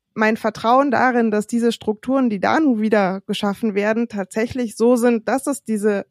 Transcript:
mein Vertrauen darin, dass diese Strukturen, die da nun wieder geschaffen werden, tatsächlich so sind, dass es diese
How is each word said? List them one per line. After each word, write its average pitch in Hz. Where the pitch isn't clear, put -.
mein 220
Vertrauen 247
darin, 240
dass 208
diese 233
Strukturen, 240
die 208
da 220
nun 262
wieder 202
geschaffen 202
werden, 214
tatsächlich 220
so 240
sind, 233
dass 254
es 277
diese 208